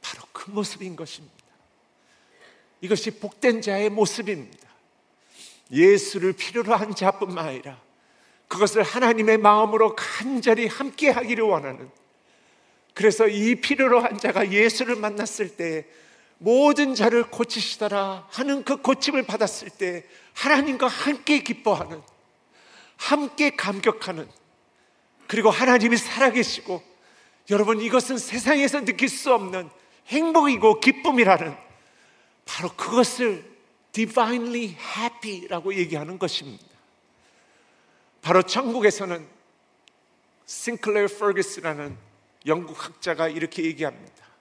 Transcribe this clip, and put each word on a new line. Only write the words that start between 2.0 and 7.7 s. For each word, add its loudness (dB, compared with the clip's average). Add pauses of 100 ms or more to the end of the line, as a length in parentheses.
이것이 -2
복된 0
자의 -2
모습입니다. -4 (1040)
예수를 4
필요로 -2
한 -4
자뿐만 -2
아니라 -12 (680)